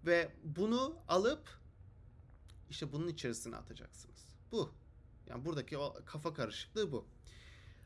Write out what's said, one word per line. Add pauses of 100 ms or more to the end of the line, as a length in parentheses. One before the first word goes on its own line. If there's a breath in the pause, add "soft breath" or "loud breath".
Ve (120)
bunu (100)
alıp (1120)
işte
bunun
içerisine
atacaksınız. (260)
Bu. (540)
Yani
buradaki
o
kafa
karışıklığı
bu. (800 loud breath)